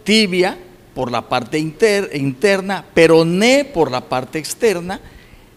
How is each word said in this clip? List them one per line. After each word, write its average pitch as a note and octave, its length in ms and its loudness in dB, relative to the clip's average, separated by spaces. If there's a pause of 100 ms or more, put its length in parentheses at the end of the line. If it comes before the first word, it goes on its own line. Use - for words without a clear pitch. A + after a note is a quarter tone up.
tibia G3 540 2 (380)
por B2 160 -4
la A#2 180 -6
parte B2+ 300 -2
inter-, G3 560 0
interna, F#3 680 -2 (100)
peroné E3+ 720 4
por D#3+ 280 -2
la B2 100 -4
parte C3 380 -6
externa, F3+ 600 -4 (580)